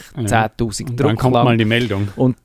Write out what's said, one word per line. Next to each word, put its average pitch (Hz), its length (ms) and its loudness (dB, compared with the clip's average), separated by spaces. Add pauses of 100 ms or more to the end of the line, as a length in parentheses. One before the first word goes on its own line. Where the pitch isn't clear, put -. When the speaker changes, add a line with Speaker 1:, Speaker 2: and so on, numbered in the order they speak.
(180)
Speaker 1:
Ja. 123 80 -4
Speaker 2:
zehntausend 113 640 -2
Speaker 1:
Und 117 100 -4
dann - 80 4
Speaker 2:
Druck 113 100 0
Speaker 1:
kommt 131 140 2
Speaker 2:
lang 120 100 4
Speaker 1:
mal 120 140 4
die 113 80 2
Meldung. 107 500 0
Speaker 2:
und 127 280 0